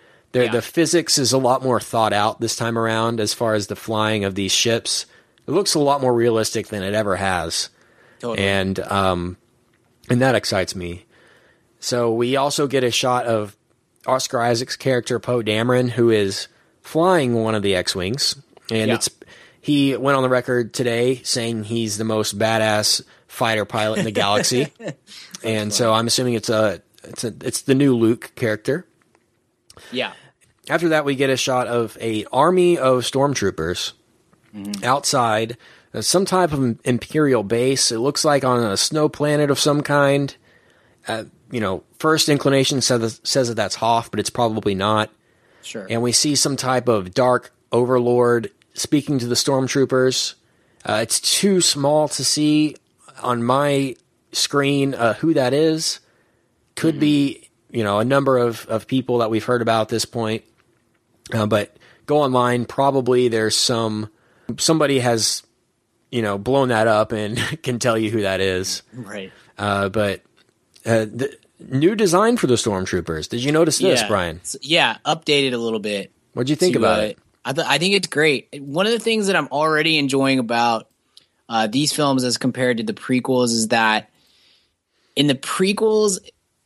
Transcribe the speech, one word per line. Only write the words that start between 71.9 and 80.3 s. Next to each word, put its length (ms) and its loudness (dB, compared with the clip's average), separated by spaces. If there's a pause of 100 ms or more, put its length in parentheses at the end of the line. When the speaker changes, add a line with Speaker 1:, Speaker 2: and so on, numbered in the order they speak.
Speaker 1:
design 420 4
for 120 0
the 60 4
stormtroopers. 720 -4
Did 160 -6
you 80 0
notice 260 2
this, 220 2
Speaker 2:
Yeah. 80 -2
Speaker 1:
Brian? 340 -2
Speaker 2:
S-, 200 -10
yeah, 340 2 (100)
updated 460 0
a 60 -2
little 200 -2
bit 320 -6 (220)
Speaker 1:
What'd 180 -4
you 60 0
think 180 2
Speaker 2:
to, 60 0
Speaker 1:
about 200 2
Speaker 2:
uh, 40 0
Speaker 1:
it? 140 -8 (260)
Speaker 2:
I 80 -6
th-, 160 -2
I 100 2
think 160 2
it's 140 0
great. 400 0 (120)
One 260 -2
of 60 0
the 60 0
things 300 0
that 80 0
I'm 160 -2
already 460 0
enjoying 400 2